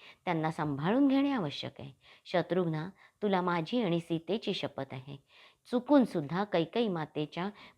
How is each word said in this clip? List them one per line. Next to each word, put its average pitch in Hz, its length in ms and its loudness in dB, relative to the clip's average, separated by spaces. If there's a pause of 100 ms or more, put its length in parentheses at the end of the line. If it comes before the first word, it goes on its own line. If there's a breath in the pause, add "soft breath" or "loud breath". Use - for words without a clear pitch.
(240 loud breath)
त्यांना 160 260 0
सांभाळून 160 580 2
घेणे 277 220 2
आवश्यक 147 500 -4
आहे. 135 120 -12 (320 loud breath)
शत्रुघ्ना, 170 680 0 (320 soft breath)
तुला 196 180 2
माझी 175 420 0
आणि 170 180 2
सीतेची 175 540 -4
शपथ 135 400 -8
आहे, 135 220 -14 (540 loud breath)
चुकूनसुद्धा 208 720 4
कैकई 202 440 0
मातेच्या 165 640 -4 (280 loud breath)